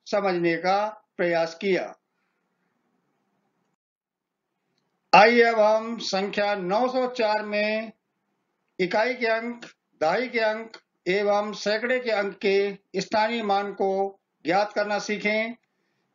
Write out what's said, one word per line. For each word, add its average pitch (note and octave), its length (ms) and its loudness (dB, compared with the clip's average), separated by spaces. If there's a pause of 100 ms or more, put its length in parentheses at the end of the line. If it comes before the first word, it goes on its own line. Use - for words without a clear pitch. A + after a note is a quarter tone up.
समझने F3+ 500 0
का F#3+ 280 0 (320)
प्रयास E3 380 0
किया। E3 380 -2 (3250)
आइए A3+ 300 8
अब A#3 160 2
हम A3 420 2
संख्या G3+ 560 -2
नौ G3 320 0
सौ B3+ 200 -2
चार G#3+ 340 -2
में G#3+ 480 -4 (880)
इकाई A3 360 0
के A3+ 140 -4
अंक, A#3 360 -4 (360)
दहाई G3 260 0
के A#3+ 140 -4
अंक A3 360 -4 (320)
एवं G#3 460 0
सैकड़े A3 440 -2
के A#3+ 120 -4
अंक G3+ 260 -2
के G3 640 -2
स्थानीय A3 420 0
मान G3+ 300 0
को G3 460 -2 (260)
ज्ञात G3+ 280 2
करना G#3 280 -2
सीखें। G#3+ 540 -2 (600)